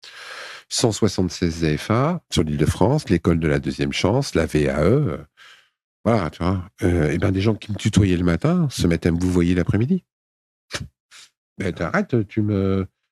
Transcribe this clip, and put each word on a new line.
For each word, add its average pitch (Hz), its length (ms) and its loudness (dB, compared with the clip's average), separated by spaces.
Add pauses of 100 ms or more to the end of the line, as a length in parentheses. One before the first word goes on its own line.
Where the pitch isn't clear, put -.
(680)
cent 117 220 0
soixante-seize 92 640 0
Z 78 220 0
F - 120 -10
A 143 320 0 (100)
sur 87 120 0
l'Île-de-France, 78 680 0
l'école 85 300 2
de 80 80 0
la 71 120 2
deuxième 69 340 -4
chance, 120 420 0
la 80 100 2
V 76 240 0
A 71 140 0
E, 85 40 4
euh, 113 300 2 (840)
voilà, 101 260 0
tu - 140 -8
vois. 90 200 0 (200)
Euh, 87 260 2
et 82 80 -2
ben, 98 140 0
des 95 100 0
gens 107 140 0
qui - 160 -12
me 95 60 -4
tutoyaient 95 400 2
le 87 80 0
matin 151 440 2
se - 160 -2
mettaient 85 240 2
à - 40 4
me 85 60 0
vouvoyer 90 360 2
l'après-midi. « 117 480 0 (1500)
Mais 98 140 -2
t'arrêtes, 113 560 -2
tu 110 160 -2
me, 98 420 0 (260)